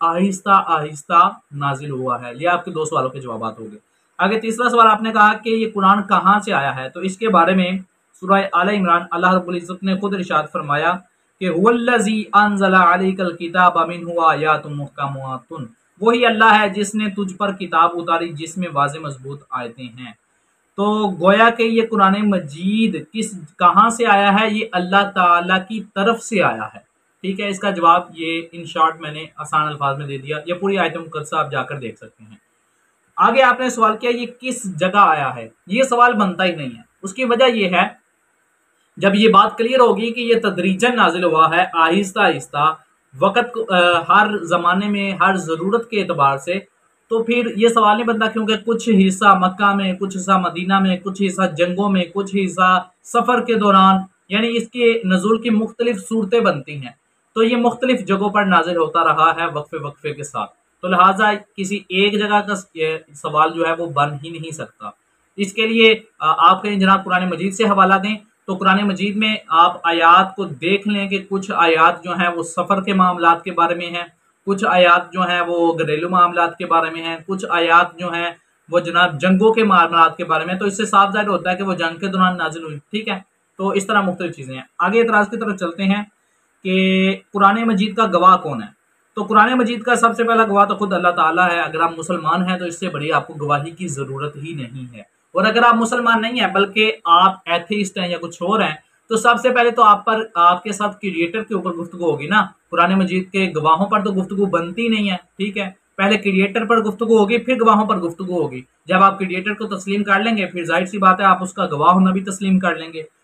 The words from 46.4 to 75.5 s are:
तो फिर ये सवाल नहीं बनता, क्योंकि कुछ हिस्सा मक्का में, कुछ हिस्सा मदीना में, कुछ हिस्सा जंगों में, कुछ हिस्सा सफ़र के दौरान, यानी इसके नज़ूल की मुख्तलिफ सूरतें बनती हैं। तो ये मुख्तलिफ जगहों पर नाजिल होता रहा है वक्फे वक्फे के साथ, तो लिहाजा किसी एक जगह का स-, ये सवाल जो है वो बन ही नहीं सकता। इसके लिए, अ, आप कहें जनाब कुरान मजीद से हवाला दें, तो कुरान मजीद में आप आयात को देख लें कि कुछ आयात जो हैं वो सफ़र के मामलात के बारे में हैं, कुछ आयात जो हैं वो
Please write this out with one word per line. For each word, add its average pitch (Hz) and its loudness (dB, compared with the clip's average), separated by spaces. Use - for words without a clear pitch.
तो 226 0
फिर 233 -2
ये 220 4
सवाल 214 4
नहीं 233 -4
बनता, 220 0
क्योंकि 220 -2
कुछ 226 -4
हिस्सा 190 4
मक्का 185 2
में, 190 -2
कुछ 190 -8
हिस्सा 196 0
मदीना 180 -2
में, 185 0
कुछ 196 -8
हिस्सा 190 0
जंगों 180 -2
में, 180 0
कुछ 190 -6
हिस्सा 185 0
सफ़र 240 0
के 233 -2
दौरान, 190 4
यानी 226 -2
इसके 233 0
नज़ूल 208 2
की 240 -2
मुख्तलिफ 220 0
सूरतें 220 -2
बनती 147 -2
हैं। 123 -14
तो 220 2
ये 233 2
मुख्तलिफ 233 0
जगहों 196 -2
पर 208 0
नाजिल 175 2
होता 160 0
रहा 160 2
है 165 -4
वक्फे 147 -10
वक्फे 143 -10
के 147 -12
साथ, 110 -10
तो 180 -6
लिहाजा 190 2
किसी 202 -8
एक 202 0
जगह 208 0
का 202 -4
स-, 190 -10
ये 160 -4
सवाल 151 0
जो 165 -2
है 165 0
वो 170 -4
बन 143 -2
ही 165 -14
नहीं 160 -12
सकता। 107 -14
इसके 208 -2
लिए, 226 4
अ, - -8
आप 165 4
कहें 202 -2
जनाब 190 4
कुरान 185 -2
मजीद 180 -4
से 220 -2
हवाला 196 4
दें, 208 -4
तो 196 -4
कुरान 190 2
मजीद 196 -2
में 214 -2
आप 175 2
आयात 170 4
को 196 -6
देख 175 -4
लें 196 -4
कि 196 -4
कुछ 196 -6
आयात 165 4
जो 180 -6
हैं 180 0
वो 170 -4
सफ़र 185 -2
के 202 -2
मामलात 170 2
के 185 -8
बारे 170 0
में 175 -6
हैं, 175 -10
कुछ 196 -2
आयात 175 4
जो 185 -2
हैं 180 0
वो 170 0